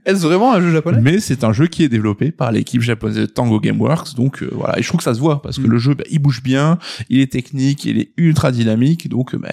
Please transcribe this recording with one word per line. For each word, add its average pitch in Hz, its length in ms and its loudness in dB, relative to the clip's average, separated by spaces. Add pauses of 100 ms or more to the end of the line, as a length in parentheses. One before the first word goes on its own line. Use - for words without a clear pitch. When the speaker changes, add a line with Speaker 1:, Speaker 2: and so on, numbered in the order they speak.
Speaker 1:
Est-ce 190 200 0
vraiment 202 280 2
un 180 80 2
jeu 175 100 2
japonais ? 160 300 2
Speaker 2:
Mais 160 180 4
c'est 127 240 -2
un 110 80 2
jeu 135 160 2
qui - 160 -2
est 143 60 2
développé 110 420 0
par 120 220 -4
l'équipe 120 280 -2
japonaise 110 540 -2
Tango 113 240 2
Gameworks, 107 560 -2
donc, 127 260 -2
euh, - 120 -6
voilà. - 260 -2
Et - 20 0
je - 60 -4
trouve 170 120 -2
que - 40 -6
ça 131 100 0
se 113 60 -2
voit, 143 220 0
parce - 160 -10
que 131 100 0
Speaker 1:
Mm. 113 40 4
Speaker 2:
le 120 60 4
jeu, 127 160 2
bah, - 160 -4
il 156 100 0
bouge 135 220 2
bien, 143 380 2 (300)
il 127 100 2
est 135 120 2
technique, 135 520 -2
il 110 160 0
est - 180 -4
ultra 156 340 2
dynamique, 120 580 0
donc, 123 260 -4
euh, - 40 -4
bah, - 140 -8